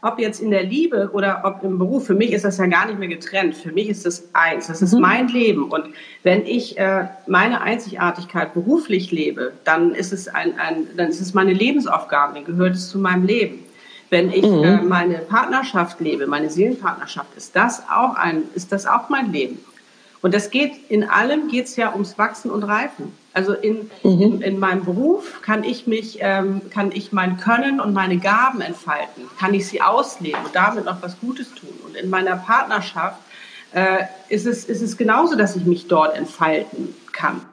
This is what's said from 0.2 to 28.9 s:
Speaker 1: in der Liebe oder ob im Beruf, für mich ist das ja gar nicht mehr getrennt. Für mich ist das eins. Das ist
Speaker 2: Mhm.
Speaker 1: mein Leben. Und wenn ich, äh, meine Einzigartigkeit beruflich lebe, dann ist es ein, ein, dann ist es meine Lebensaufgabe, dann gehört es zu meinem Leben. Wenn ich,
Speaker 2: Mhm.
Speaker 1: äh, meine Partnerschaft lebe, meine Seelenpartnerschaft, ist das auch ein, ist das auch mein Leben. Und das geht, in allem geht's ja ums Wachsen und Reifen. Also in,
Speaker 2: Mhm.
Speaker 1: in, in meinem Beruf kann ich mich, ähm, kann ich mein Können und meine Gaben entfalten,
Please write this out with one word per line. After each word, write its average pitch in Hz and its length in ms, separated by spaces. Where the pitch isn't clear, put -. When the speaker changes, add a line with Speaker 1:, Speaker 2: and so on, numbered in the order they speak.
Speaker 1:
in 220 100
der 190 120
Liebe 226 480
oder 196 320
ob 190 200
im 190 160
Beruf, 220 260
für 196 80
mich 220 180
ist 208 140
das 180 140
ja 185 80
gar 180 180
nicht 214 140
mehr 190 80
getrennt. 175 480
Für - 160
mich 208 180
ist - 160
das 175 180
eins. 165 340
Das 165 140
ist 185 120
Speaker 2:
Mhm. 240 80
Speaker 1:
mein 240 260
Leben. 226 440
Und 156 160
wenn 185 220
ich, 240 320
äh, 190 300
meine 196 360
Einzigartigkeit 175 920
beruflich 196 580
lebe, 147 420
dann 165 320
ist 185 180
es 185 140
ein, 165 320
ein, 160 280
dann 170 120
ist 175 100
es 185 140
meine 190 200
Lebensaufgabe, 185 840
dann 143 100
gehört 180 300
es 180 140
zu 196 100
meinem 185 260
Leben. 208 380
Wenn 180 220
ich, 185 140
Speaker 2:
Mhm. 180 180
Speaker 1:
äh, 185 200
meine 175 340
Partnerschaft 226 840
lebe, 139 280
meine 147 240
Seelenpartnerschaft, 180 840
ist - 200
das - 340
auch 240 260
ein, 160 280
ist - 180
das 196 140
auch 240 240
mein 262 240
Leben. 139 260
Und 180 120
das 202 160
geht, 277 220
in 208 200
allem 277 380
geht's 247 280
ja 220 180
ums 196 240
Wachsen 220 320
und 208 140
Reifen. 214 500
Also 190 200
in, 214 380
Speaker 2:
Mhm. 185 180
Speaker 1:
in, 214 200
in 196 180
meinem 185 240
Beruf 262 600
kann 214 200
ich 233 220
mich, 220 360
ähm, 196 400
kann 196 200
ich - 200
mein 185 260
Können 269 420
und 208 140
meine 190 240
Gaben 220 440
entfalten, 147 680